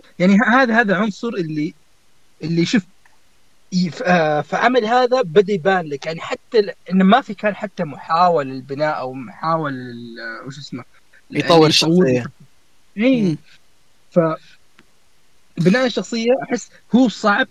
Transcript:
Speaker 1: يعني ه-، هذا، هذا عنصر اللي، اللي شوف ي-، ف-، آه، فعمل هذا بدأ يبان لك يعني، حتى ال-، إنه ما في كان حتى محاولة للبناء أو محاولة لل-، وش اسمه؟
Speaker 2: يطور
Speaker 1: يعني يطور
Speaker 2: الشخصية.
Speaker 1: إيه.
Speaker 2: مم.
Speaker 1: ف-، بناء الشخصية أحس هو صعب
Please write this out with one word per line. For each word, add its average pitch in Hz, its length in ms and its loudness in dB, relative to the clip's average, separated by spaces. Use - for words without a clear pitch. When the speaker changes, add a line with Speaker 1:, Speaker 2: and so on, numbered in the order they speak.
Speaker 1:
يعني 190 180 4
ه-، 240 240 4
هذا، 226 180 2
هذا 202 160 2
عنصر 214 320 -4
اللي، 160 460 -6
اللي 165 220 0
شوف 202 180 0
ي-، 180 180 0
ف-، 165 140 -10
آه، 160 380 0
فعمل 226 440 0
هذا 247 360 2
بدأ 190 320 0
يبان 180 320 0
لك 143 200 -10
يعني، 165 160 -8
حتى - 380 -4
ال-، 202 140 -2
إنه 190 120 4
ما 214 180 6
في 220 120 -12
كان 208 220 -4
حتى 196 280 -10
محاولة 160 680 0
للبناء 139 480 -4
أو 127 140 -8
محاولة 139 600 -6
لل-، 120 720 -14
وش 139 100 -14
اسمه؟ 131 260 -14
Speaker 2:
يطور - 80 -4
Speaker 1:
يعني 139 60 -2
يطور 165 220 6
Speaker 2:
الشخصية. 151 580 2
Speaker 1:
إيه. 233 260 2
Speaker 2:
مم. 160 140 0
Speaker 1:
ف-، 160 220 0
بناء 190 280 2
الشخصية 233 460 -2
أحس - 260 -8
هو 247 140 6
صعب 202 420 -2